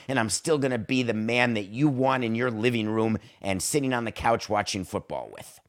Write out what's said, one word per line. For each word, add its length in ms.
and 140
I'm 100
still 280
gonna 200
be 240
the 120
man 400
that 140
you 200
want 360
in 100
your 160
living 380
room 300
and 220
sitting 320
on 100
the 80
couch 380
watching 340
football 480
with." 260